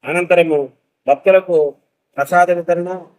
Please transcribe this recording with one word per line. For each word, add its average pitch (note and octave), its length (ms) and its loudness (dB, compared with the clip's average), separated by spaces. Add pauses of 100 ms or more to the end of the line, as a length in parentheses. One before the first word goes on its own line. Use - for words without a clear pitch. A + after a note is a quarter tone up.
అనంతరము E3+ 580 0 (460)
భక్తులకు F#3 520 2 (580)
ప్రసాద F3 320 2 (100)
వితరణ F3 300 -4 (300)